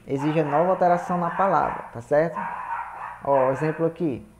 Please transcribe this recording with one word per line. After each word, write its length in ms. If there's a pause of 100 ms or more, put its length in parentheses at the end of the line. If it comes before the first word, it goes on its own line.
exige 360
a 20
nova 280
alteração 460
na 140
palavra, 520 (100)
tá 80
certo? 360 (840)
Ó, 280
exemplo 340
aqui. 420 (120)